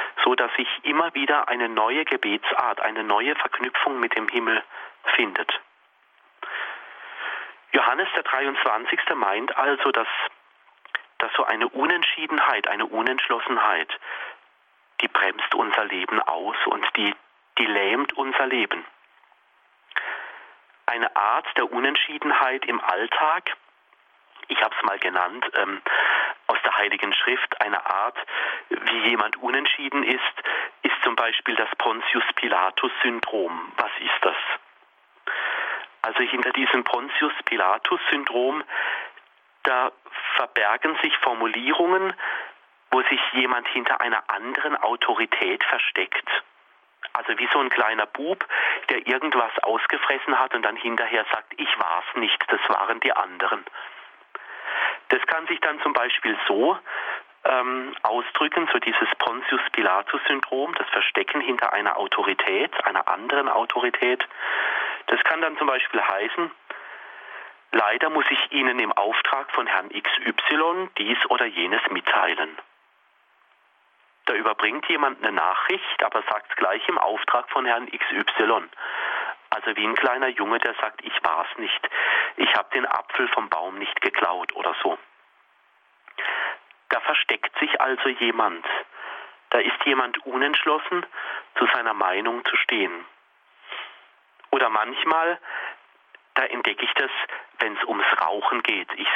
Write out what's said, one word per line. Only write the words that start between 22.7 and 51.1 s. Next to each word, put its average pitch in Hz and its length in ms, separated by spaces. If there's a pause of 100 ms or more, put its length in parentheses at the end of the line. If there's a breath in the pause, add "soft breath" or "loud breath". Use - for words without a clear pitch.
Alltag, 156 720 (960)
ich - 160
hab's - 200
mal 98 180
genannt, 92 440 (100)
ähm, 98 280 (640 loud breath)
aus 113 160
der - 140
Heiligen 101 360
Schrift, - 480
eine 104 260
Art, 101 300 (520 loud breath)
wie 113 400
jemand 110 300
unentschieden 139 640
ist, 127 180 (600 loud breath)
ist - 200
zum 120 140
Beispiel 117 400
das 110 220
Pontius 113 460 (120)
Pilatus-Syndrom. 92 1400
Was 110 200
ist - 220
das? - 160 (1700 loud breath)
Also 117 180
hinter 123 280
diesem 131 340
Pontius 139 480 (140)
Pilatus-Syndrom, 120 1160 (1000 loud breath)
da 127 280 (460)
verbergen 120 640
sich 143 160
Formulierungen, 143 920 (800 loud breath)
wo 123 140
sich - 160 (120)
jemand 127 360
hinter 120 340
einer 113 260
anderen 127 480
Autorität - 880
versteckt. - 640 (840)
Also 117 240
wie 123 140
so 147 60
ein 131 120
kleiner 110 340
Bub, 165 400 (460 loud breath)
der 127 160
irgendwas 123 560
ausgefressen 135 760
hat 127 160
und 117 80
dann 107 140
hinterher 117 560